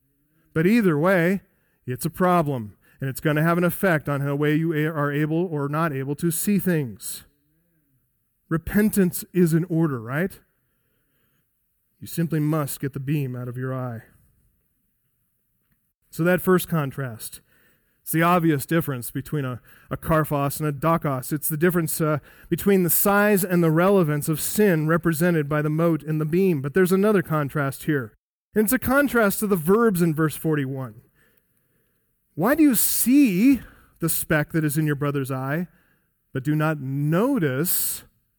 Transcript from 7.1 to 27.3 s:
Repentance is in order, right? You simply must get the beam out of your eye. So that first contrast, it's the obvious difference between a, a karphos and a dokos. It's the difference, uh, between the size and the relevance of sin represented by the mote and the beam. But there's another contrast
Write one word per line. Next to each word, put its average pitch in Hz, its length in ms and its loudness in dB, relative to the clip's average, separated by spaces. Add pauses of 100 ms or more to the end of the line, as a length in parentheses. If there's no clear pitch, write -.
Repentance 190 840 0
is 175 220 4
in 165 160 2
order, 160 320 0
right? 143 360 -6 (1600)
You - 80 -18
simply 160 340 -4
must 151 380 -2
get 139 140 -6
the 139 80 -10
beam 135 340 -4
out 123 140 -10
of 120 80 -10
your 131 180 -6
eye. 123 280 -8 (2000)
So 160 140 -6
that 180 180 2
first 180 260 2
contrast, 139 720 -6 (640)
it's - 100 -10
the 160 100 0
obvious 165 440 2
difference 143 440 -2
between 139 360 -6
a, 123 160 -8 (280)
a 139 60 -6
karphos 151 640 -2
and 156 80 -2
a 147 40 -2
dokos. 143 600 -2
It's 151 160 -4
the 156 80 -4
difference, 165 460 0
uh, 151 160 0 (320)
between 190 320 2
the 165 80 0
size 208 540 2
and 180 200 2
the 160 60 4
relevance 165 580 2
of 156 140 -2
sin 170 460 2
represented 165 600 0
by 151 140 -2
the 151 80 -2
mote 160 320 0
and 156 180 -4
the 156 60 -4
beam. 175 340 2
But 139 140 -8
there's 185 180 4
another 196 300 4
contrast 147 640 -4